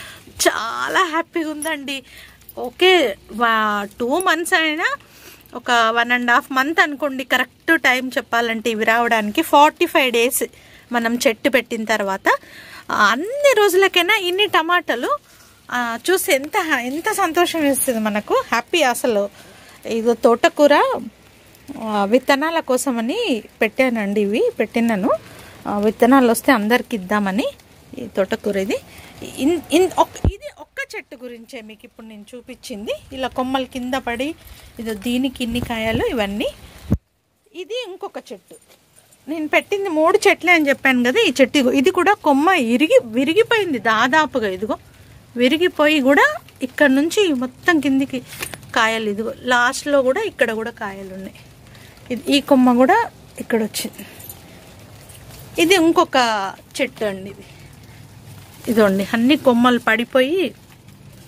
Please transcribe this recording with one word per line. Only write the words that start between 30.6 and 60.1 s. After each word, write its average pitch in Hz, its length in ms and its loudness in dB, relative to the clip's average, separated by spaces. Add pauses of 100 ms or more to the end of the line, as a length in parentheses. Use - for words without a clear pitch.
చెట్టు 302 280 -16
గురించే 233 380 -16
మీకు 214 240 -20
ఇప్పుడు 226 220 -20
నేను 208 180 -20 (100)
చూపించింది. 233 560 -12 (220)
ఇలా 262 140 -6
కొమ్మలు 262 380 -4
కింద 254 280 -8
పడి, 262 420 -4 (440)
ఇదో 220 140 -8
దీనికి 247 500 -4
ఇన్ని 233 160 -4
కాయలు 226 460 -4
ఇవన్నీ. 220 420 -4 (1080)
ఇది 427 320 -10
ఇంకొక 381 300 -14
చెట్టు. - 380 -18 (760)
నేను 311 180 -6
పెట్టింది 392 420 -2
మూడు 330 380 2
చెట్లే 349 260 2
అని 302 160 2
చెప్పాను 254 340 0
కదా. 254 180 2
ఈ 339 200 2
చెట్టు 262 160 2
ఇగో, 254 140 2
ఇది 277 200 2
కూడా 359 220 2
కొమ్మ 302 360 2
ఇరిగి, 320 540 4
విరిగిపోయింది 320 760 0
దాదాపుగా. 233 680 0
ఇదిగో 208 300 -6 (580)
విరిగిపోయి 302 640 2
కూడా 381 360 4 (260)
ఇక్కడ 277 280 0
నుంచి 320 440 2
మొత్తం 262 460 -2
కిందికి 269 400 0 (560)
కాయలు. 226 340 0
ఇదిగో 214 320 -6
లాస్ట్లో 254 600 0
కూడా, 262 200 0
ఇక్కడ 254 300 -2
కూడా 220 200 -6
కాయలు 196 420 -12
ఉన్నాయి. 190 220 -16 (760)
ఇది, 254 200 -4
ఈ 277 100 4
కొమ్మ 254 360 4
కూడా 370 320 4 (300)
ఇక్కడ 220 240 -2
వచ్చింది. - 420 -10 (1600)
ఇది 339 140 4
ఇంకొక 330 420 2 (640)
చెట్టు 247 240 -4
అండి. 196 240 -8
ఇది, 196 160 -20 (1200)
ఇదిగోండి, 202 460 2
అన్ని 247 240 4
కొమ్మలు 240 420 2
పడిపోయి, 254 760 0 (720)